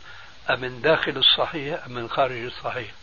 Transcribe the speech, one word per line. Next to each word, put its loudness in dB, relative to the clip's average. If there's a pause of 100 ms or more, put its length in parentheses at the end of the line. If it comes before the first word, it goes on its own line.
(500)
أمن -2
داخل 4
الصحيح 2
أم -12
من -6
خارج 2
الصحيح؟ -6 (120)